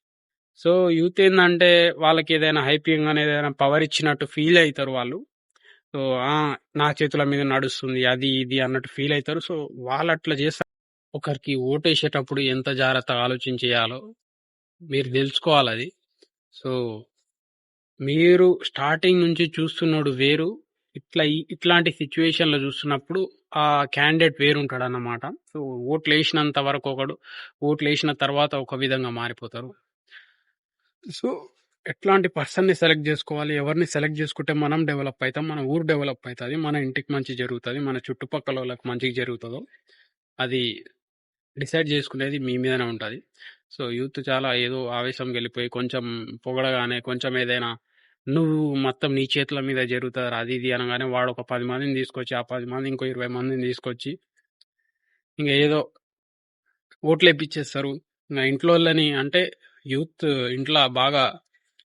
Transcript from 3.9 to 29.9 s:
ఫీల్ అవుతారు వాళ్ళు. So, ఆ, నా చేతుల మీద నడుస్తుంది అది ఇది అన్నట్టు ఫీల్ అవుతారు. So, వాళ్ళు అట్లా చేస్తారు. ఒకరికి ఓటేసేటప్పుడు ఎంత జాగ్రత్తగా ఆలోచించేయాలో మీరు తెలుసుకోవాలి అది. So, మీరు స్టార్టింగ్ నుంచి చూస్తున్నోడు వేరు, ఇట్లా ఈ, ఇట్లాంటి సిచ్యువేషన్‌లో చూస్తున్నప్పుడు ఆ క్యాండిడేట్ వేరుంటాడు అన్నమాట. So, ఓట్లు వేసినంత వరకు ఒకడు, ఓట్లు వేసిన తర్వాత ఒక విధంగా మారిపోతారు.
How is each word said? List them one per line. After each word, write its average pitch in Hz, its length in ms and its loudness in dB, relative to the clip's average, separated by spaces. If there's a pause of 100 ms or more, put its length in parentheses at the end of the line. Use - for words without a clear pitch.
ఫీల్ 156 320 4
అవుతారు 143 340 4
వాళ్ళు. 131 340 -6 (680)
So, 139 60 -4 (120)
ఆ, 143 440 0 (180)
నా 147 160 2
చేతుల 147 320 0
మీద 143 180 0
నడుస్తుంది 131 640 0
అది 127 220 2 (140)
ఇది 131 180 -2
అన్నట్టు 131 300 -2
ఫీల్ 143 240 -2
అవుతారు. 147 260 -2
So, 156 320 -6
వాళ్ళు 135 400 -2
అట్లా 160 240 0
చేస్తారు. 147 340 -2 (480)
ఒకరికి 143 380 -4
ఓటేసేటప్పుడు 143 840 0
ఎంత 131 280 -2
జాగ్రత్తగా 131 540 0
ఆలోచించేయాలో 127 920 -2 (640)
మీరు 139 300 -2
తెలుసుకోవాలి 139 580 2
అది. 120 220 -6 (680)
So, 131 120 -6 (1300)
మీరు 175 640 4
స్టార్టింగ్ 165 560 2
నుంచి 170 380 2
చూస్తున్నోడు 156 520 0
వేరు, 151 520 0 (320)
ఇట్లా 156 280 -2
ఈ, 151 280 0
ఇట్లాంటి 175 400 2
సిచ్యువేషన్‌లో 156 640 0
చూస్తున్నప్పుడు 143 760 -4 (240)
ఆ 147 280 4
క్యాండిడేట్ 151 580 2
వేరుంటాడు 139 420 2
అన్నమాట. 123 420 -6
So, 175 340 -12 (340)
ఓట్లు 156 200 2
వేసినంత 151 460 2
వరకు 139 300 -2
ఒకడు, 135 280 -4 (460)
ఓట్లు 151 260 0
వేసిన 151 220 0
తర్వాత 143 440 0
ఒక 135 200 -6
విధంగా 131 340 -2
మారిపోతారు. 117 640 -10 (1400)